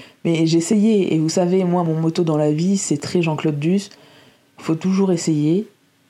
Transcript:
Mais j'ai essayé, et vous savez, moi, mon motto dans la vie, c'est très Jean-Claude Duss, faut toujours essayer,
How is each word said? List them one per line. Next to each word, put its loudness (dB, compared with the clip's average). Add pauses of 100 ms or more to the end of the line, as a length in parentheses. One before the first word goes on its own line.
(240)
Mais 0
j'ai 2
essayé, 2
et 2
vous 0
savez, 2
moi, 0
mon -2
motto 0
dans 0
la 2
vie, 0
c'est -2
très -2
Jean-Claude -2
Duss, 0 (680)
faut -4
toujours 0
essayer, 0 (420)